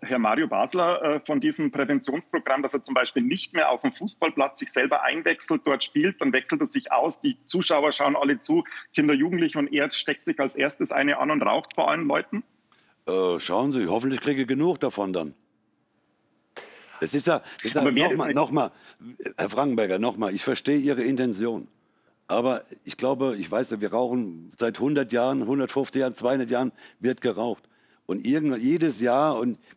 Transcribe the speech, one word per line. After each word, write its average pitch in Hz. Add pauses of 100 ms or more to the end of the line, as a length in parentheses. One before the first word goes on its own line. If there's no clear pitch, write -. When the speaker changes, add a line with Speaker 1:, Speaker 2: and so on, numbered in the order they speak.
Speaker 1:
Herr 127
Mario 117
Basler, 170
äh, 151
von 147
diesem 147
Präventionsprogramm, 139
dass 135
er 135
zum 139
Beispiel 127
nicht 147
mehr 151
auf 123
dem 131
Fußballplatz 156
sich -
selber 135
einwechselt, 160
dort 139
spielt, 165
dann 139
wechselt 131
er 151
sich -
aus, 135
die 131 (100)
Zuschauer 151
schauen 143
alle 139
zu, - (300)
Kinder, 151
Jugendliche, 165
und 143
er 147
steckt -
sich 160
als 135
erstes 139
eine 139
an 147
und 147
raucht 117
vor 156
allen 156
Leuten? 160 (640)
Speaker 2:
Äh, 92
schauen 113
Sie, 123
hoffentlich 120
kriege 139
ich 127
genug 143
davon 101
dann. 80 (1700)
Es 82
ist 139
ja, 160 (180)
es -
ist 117
ja, 147
Speaker 1:
Aber 143
wer 156
Speaker 2:
nochmal, -
Speaker 1:
denn 139
Speaker 2:
nochmal, 143 (680)
Herr 101
Frankenberger, 110
nochmal, 104
ich 101
verstehe 135
Ihre 139
Intention. 117 (600)
Aber 120 (220)
ich -
glaube, 131
ich 95
weiß 120
ja, 107
wir 104
rauchen 110
seit 113
hundert 139
Jahren, 123
hundertfünfzig 135
Jahren, 127
zweihundert 123
Jahren 123 (280)
wird 120
geraucht. 113 (440)
Und 95
irgendwann, 139
jedes 143
Jahr 131
und 120 (200)